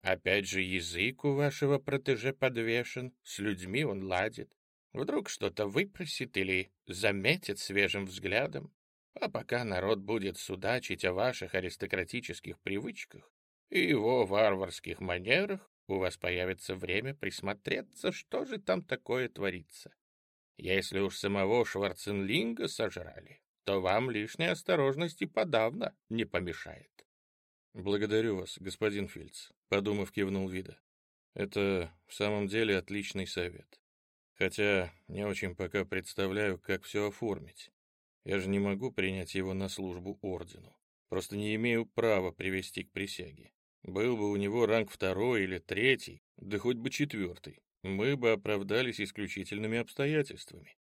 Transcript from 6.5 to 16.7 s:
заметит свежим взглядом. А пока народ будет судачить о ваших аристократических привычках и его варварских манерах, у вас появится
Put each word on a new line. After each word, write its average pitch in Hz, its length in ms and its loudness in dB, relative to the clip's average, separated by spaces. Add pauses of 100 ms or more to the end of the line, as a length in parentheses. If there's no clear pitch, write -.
заметит 101 720 0
свежим 98 460 0
взглядом. 104 680 -4 (400)
А - 160 -4
пока 113 340 -2
народ 98 360 2
будет 98 360 -2
судачить 98 680 -2
о 90 80 2
ваших 101 400 0
аристократических - 1040 -4
привычках - 720 -8 (440)
и 180 140 2
его 120 360 4
варварских 95 760 2
манерах, 123 680 0 (200)
у 95 100 0
вас 92 180 0
появится 90 600 -2